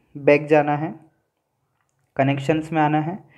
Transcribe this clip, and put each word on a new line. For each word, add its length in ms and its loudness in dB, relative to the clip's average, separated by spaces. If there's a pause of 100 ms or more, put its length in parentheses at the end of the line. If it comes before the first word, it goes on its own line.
(160)
बैक 320 2
जाना 280 2
है, 180 -6 (1200)
कनेक्शंस 540 -2
में 100 0
आना 200 2
है, 160 -6 (200)